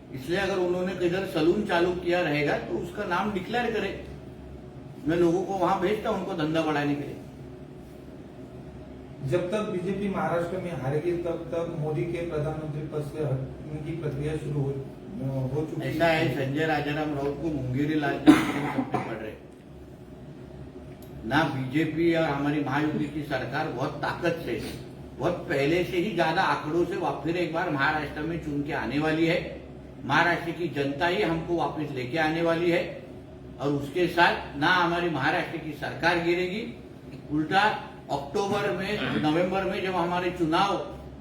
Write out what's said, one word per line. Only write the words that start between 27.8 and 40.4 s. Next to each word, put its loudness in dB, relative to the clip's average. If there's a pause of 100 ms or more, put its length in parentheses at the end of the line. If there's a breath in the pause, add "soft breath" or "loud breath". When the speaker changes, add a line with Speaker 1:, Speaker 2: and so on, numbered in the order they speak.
Speaker 1:
में -2
चुन -2
के -4
आने -2
वाली 4
है। 0 (360)
महाराष्ट्र 4
की -2
जनता 0
ही 2
हमको 0
वापस 0
लेके -2
आने 2
वाली 4
है 0 (580)
और 0
उसके 2
साथ 4
ना 4
हमारी 4
महाराष्ट्र 0
की -6
सरकार 0
गिरेगी, 0 (500)
उल्टा 4 (480)
अक्टूबर 0
में, -2 (200)
नवंबर 4
में 0
जब 0
हमारे 2
चुनाव 4 (440)